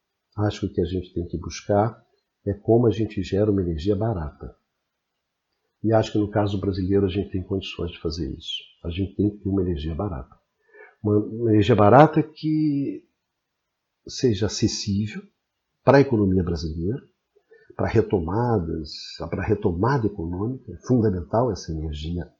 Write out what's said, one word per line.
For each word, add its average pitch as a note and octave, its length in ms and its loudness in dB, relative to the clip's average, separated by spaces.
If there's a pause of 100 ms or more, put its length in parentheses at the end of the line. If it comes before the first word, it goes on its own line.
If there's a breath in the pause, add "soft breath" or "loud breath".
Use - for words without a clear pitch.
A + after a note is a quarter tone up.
(380)
Acho G#2 220 -2
que G2+ 60 -2
o - 60 -6
que - 80 -2
a F2 40 2
gente F2 300 -4
tem E2+ 120 -4
que D#2+ 120 -8
buscar G2+ 640 -2 (400)
é G2+ 80 -2
como A#2 340 2
a A2 40 4
gente G2+ 320 -2
gera G2+ 280 0
uma G2 120 2
energia F2 320 -2
barata. F#2 640 -6 (1300)
E A2 100 0
acho A2 200 2
que A2 60 0
no G2+ 120 0
caso G#2 300 0
brasileiro G2 460 0
a - 20 0
gente F#2 220 -4
tem F#2 120 -4
condições F#2 500 -6
de - 80 -20
fazer D#2+ 360 -6
isso. - 260 -12 (220)
A E2+ 60 -6
gente F#2 240 -4
tem G2+ 160 0
que G#2 60 -6
ter - 120 -8
uma F#2+ 140 0
energia D#2+ 320 -4
barata. D2 420 -8 (640 soft breath)
Uma, G#2 160 2
uma A2 320 -2
energia G#2+ 260 6
barata B2 460 8
que D3+ 840 -4 (1000)
seja G#2+ 400 0
acessível G#2 760 -2 (600)
para C3+ 160 8
a - 20 10
economia G2+ 420 2
brasileira, E2 600 -4 (720 soft breath)
para F#2+ 140 -2
retomadas, F#2+ 1040 0 (380)
para F#2 120 -4
a F2+ 40 -6
retomada G#2+ 600 0
econômica, F#2+ 640 -6
é - 140 -20
fundamental A2 640 2
essa E2+ 220 -8
energia D#2 680 -6